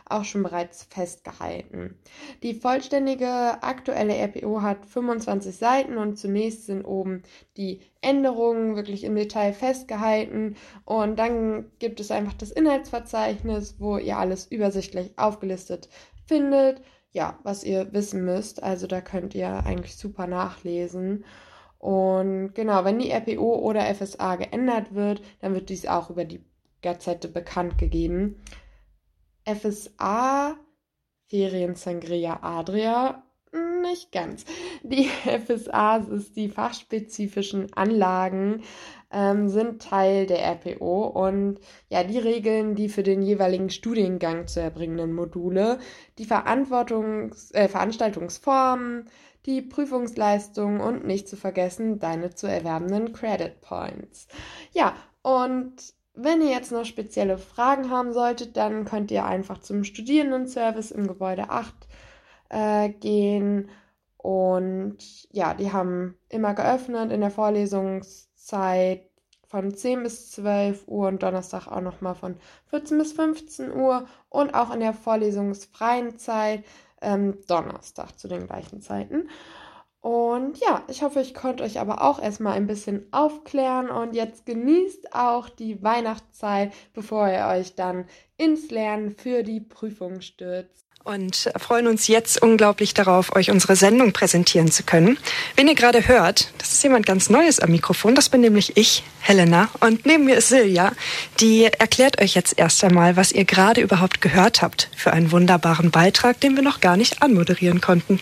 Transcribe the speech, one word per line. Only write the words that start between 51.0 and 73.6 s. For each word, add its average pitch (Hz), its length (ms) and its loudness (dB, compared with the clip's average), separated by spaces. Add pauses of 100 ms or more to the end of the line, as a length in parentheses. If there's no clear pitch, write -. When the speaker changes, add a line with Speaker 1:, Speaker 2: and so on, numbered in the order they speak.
Speaker 1:
nicht 196 220 -4
zu - 80 -18
vergessen, 190 640 -6
deine 170 340 -6
zu - 140 -12
erwerbenden 180 640 -4
Credit 220 480 -6
Points. - 720 -14 (420)
Ja, 262 220 0 (280)
und 254 520 -2 (400)
wenn 311 280 0
ihr 294 100 2
jetzt 247 200 -6
noch 233 140 -6
spezielle 208 520 -4
Fragen 262 520 -2
haben 247 240 -4
solltet, 240 420 -4
dann 214 300 -4
könnt 208 260 -6
ihr 196 140 -2
einfach 190 320 -6
zum 202 260 -6
Studierendenservice 254 1080 -2
im 202 160 -6
Gebäude 190 420 -6
acht, - 400 -10 (580)
äh, 208 400 0
gehen. 202 840 -2 (460)
Und 190 1200 -4
ja, 170 200 -2
die 196 200 -6
haben 180 440 -4 (120)
immer 214 240 -4
geöffnet 233 580 -2
in 214 80 -4
der 202 120 -2
Vorlesungszeit 190 1800 -4 (360)
von 196 300 -8
zehn 247 280 -4
bis - 280 -12
zwölf 202 560 -4
Uhr 202 220 -4
und 190 120 -6
Donnerstag 185 460 -6
auch - 140 -8
nochmal 185 340 -8
von 185 220 -14 (300)
vierzehn 302 300 -4
bis 311 140 -2
fünfzehn 311 640 -6